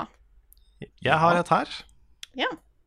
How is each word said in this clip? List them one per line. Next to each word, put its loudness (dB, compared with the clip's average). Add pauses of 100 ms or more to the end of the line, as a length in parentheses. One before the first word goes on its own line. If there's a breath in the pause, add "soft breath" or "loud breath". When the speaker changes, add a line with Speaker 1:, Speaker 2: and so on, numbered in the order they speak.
(1040)
Speaker 1:
Jeg 2
har 4
Speaker 2:
Ja. 2
Speaker 1:
et -4
her. 2 (680)
Speaker 3:
Ja. -2 (380)